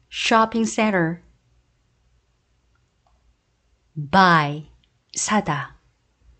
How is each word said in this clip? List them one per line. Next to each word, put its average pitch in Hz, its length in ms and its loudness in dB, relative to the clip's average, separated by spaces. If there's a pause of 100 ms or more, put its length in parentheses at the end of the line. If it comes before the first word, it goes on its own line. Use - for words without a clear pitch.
shopping 226 640 0
center. 180 520 -2 (2750)
Buy, 156 760 2 (480)
사다. 165 640 -4 (600)